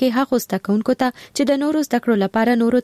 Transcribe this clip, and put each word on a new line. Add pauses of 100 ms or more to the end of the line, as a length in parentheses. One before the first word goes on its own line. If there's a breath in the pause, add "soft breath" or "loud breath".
کې
هغو
زده (100)
کوونکو
ته
چې
د
نورو
زده
کړو
لپاره
نورو